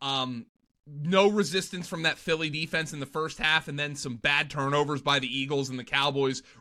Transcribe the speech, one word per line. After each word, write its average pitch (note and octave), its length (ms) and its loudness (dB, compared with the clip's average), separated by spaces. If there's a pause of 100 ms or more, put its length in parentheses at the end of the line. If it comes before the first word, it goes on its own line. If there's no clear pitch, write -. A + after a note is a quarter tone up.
Um, C3 440 -4 (580)
no F#3+ 240 6
resistance F#3 580 0
from E3 180 -4
that D#3 140 2
Philly D#3+ 320 0
defense D#3 440 -4
in C#3+ 80 -8
the C3+ 40 -8
first D#3 340 -6
half, D#3 280 2
and C#3+ 100 -6
then D3 160 -4
some C#3 220 -8
bad C#3+ 340 2
turnovers C#3+ 520 0
by C#3+ 180 2
the C3 80 -2
Eagles, C3+ 420 -2
and B2+ 80 -6
the B2 60 -8
Cowboys C#3 580 0 (200)